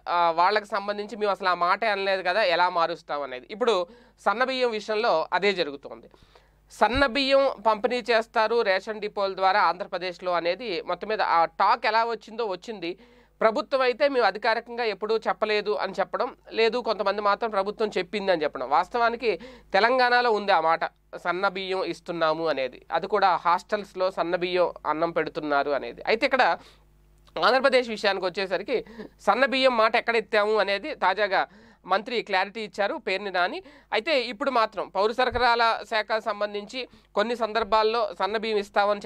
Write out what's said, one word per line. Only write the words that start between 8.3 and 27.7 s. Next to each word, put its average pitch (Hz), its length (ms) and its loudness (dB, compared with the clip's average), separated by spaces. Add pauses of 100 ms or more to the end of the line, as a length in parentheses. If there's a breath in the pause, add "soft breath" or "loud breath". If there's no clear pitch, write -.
రేషన్ 208 400 -2
డిపోల 196 340 -4
ద్వారా 190 260 4
ఆంధ్రప్రదేశ్లో 180 720 -2
అనేది 175 500 -2
మొత్తం 175 260 -6
మీద 208 140 -4
ఆ 165 240 4
టాక్ 214 400 0
ఎలా 226 180 2
వచ్చిందో 226 420 -6
వచ్చింది. 185 520 -8 (440 soft breath)
ప్రభుత్వం 262 400 0
అయితే 254 260 2
"మేము 254 180 2
అధికారికంగా 226 580 -2
ఎప్పుడూ 214 340 -2
చెప్పలేదు" 214 540 -2
అని 196 280 -4
చెప్పడం, 190 360 -4 (160)
లేదు 226 260 2
కొంతమంది 208 440 -2
మాత్రం 208 280 0
"ప్రభుత్వం 208 480 -2
చెప్పింది" 190 340 -2
అని 165 120 2
చెప్పడం. 135 260 -4
వాస్తవానికి 226 680 0 (340 loud breath)
తెలంగాణలో 247 580 4
ఉంది 208 200 0
ఆ 175 80 6
మాట, 160 260 2 (320)
సన్నబియ్యం 190 680 -2
ఇస్తున్నాము 165 640 -2
అనేది. 135 440 -4
అది 170 160 -2
కూడా 196 280 4
హాస్టల్స్లో 185 760 -2
సన్నబియ్యం 180 640 0 (140)
అన్నం 156 240 0
పెడుతున్నారు 151 600 -2
అనేది. 120 360 -6
అయితే 220 180 0
ఇక్కడ 247 320 2 (880 loud breath)
ఆంధ్రప్రదేశ్ 254 440 4